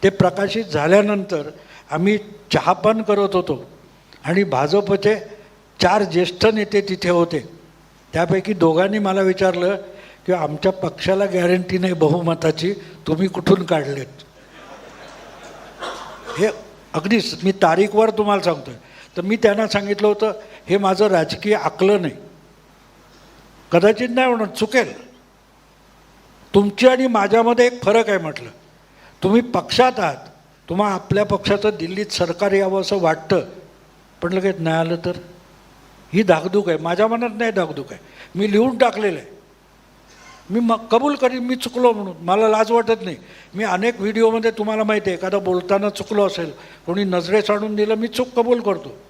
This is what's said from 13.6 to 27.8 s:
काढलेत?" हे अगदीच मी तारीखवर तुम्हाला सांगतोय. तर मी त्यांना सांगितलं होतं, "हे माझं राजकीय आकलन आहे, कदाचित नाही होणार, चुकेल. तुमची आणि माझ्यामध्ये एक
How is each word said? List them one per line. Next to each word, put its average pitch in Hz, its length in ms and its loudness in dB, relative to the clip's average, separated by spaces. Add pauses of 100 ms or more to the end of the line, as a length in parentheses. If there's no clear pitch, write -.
काढलेत?" 139 440 -4 (2250)
हे 202 80 2 (460)
अगदीच 196 500 -2
मी 190 80 2
तारीखवर 202 580 2
तुम्हाला 208 340 -2
सांगतोय. 147 300 -4 (440)
तर 180 40 -6
मी 196 140 -2
त्यांना 214 320 2
सांगितलं 202 400 -2
होतं, 208 240 2 (380)
"हे 185 80 2
माझं 196 300 2
राजकीय 190 480 0
आकलन 190 500 0
आहे, 139 100 -4 (1600)
कदाचित 220 400 2
नाही 262 160 2
होणार, 226 200 0
चुकेल. 214 540 -2 (1500)
तुमची 202 320 4
आणि 254 200 4
माझ्यामध्ये 226 580 4
एक 247 180 -4